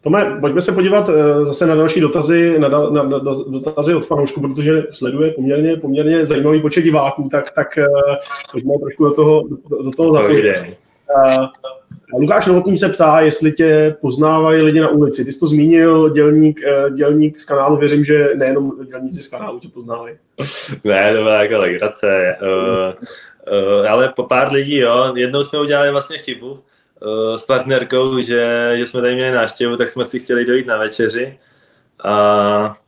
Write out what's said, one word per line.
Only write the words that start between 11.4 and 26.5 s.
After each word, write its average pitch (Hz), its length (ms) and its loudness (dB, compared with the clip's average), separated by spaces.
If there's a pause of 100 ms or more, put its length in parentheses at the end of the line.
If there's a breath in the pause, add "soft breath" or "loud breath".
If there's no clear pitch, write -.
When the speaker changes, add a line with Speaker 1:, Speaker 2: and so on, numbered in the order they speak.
Speaker 1:
Lukáš 196 260 2
Novotný 185 320 2
se 190 120 0
ptá, 160 300 4
jestli 156 320 2
tě 156 500 2
poznávají 156 600 2
lidi 156 160 4
na 156 100 2
ulici. 143 360 0
Ty 135 80 -10
jsi - 60 -14
to 165 80 0
zmínil, 160 600 4
dělník, 151 540 4
eh, 139 280 0
dělník 151 480 0
z - 60 -16
kanálu, 143 320 0
věřím, 147 280 2
že 147 300 2
nejenom 135 360 0 (180)
dělníci 131 320 -12
z - 60 -12
kanálu 120 320 -12
tě 160 80 -20
poznávají. 117 480 -12 (680 loud breath)
Speaker 2:
Ne, 104 320 2
to 110 80 0
byla 107 200 2
jako 107 160 0
legrace, 95 480 -2 (340)
eh, 95 520 -2 (540 loud breath)
eh, 101 400 0
ale 123 280 2
po 123 80 -4
pár 131 280 0
lidí, 139 260 -2
jo. 123 380 2
Jednou 127 280 -2
jsme 147 160 -6
udělali 143 320 0
vlastně 143 260 -6
chybu, 131 420 -14 (460)